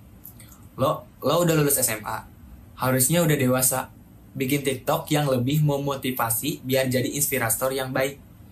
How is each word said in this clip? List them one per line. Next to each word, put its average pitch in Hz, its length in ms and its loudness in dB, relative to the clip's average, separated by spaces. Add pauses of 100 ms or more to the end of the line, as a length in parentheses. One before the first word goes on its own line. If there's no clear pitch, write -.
(760)
"Lo, - 320 -2 (160)
lo 156 180 4
udah 165 140 4
lulus 143 240 4
S 117 160 0
M 101 80 -10
A. 110 240 -8 (540)
Harusnya 131 400 2
udah 156 160 4
dewasa. 127 560 0 (400)
Bikin 135 320 0
TikTok 143 480 -2
yang 147 160 2
lebih 131 320 2
memotivasi 135 1040 -2
biar 131 240 2
jadi 123 240 0
inspirator 131 560 0
yang 131 240 -4
baik. 135 240 -2 (340)